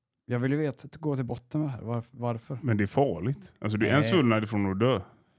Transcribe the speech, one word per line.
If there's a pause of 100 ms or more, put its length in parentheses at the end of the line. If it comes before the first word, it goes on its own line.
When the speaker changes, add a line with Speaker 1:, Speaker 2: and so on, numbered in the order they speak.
(240)
Speaker 1:
Jag
vill
ju
veta, (120)
gå
till
botten
med
det
här.
Varf-,
varför?
Speaker 2:
Men
det
är
farligt.
Alltså,
du
är
en
Speaker 1:
Nej.
Speaker 2:
svullnad
ifrån
att
dö. (380)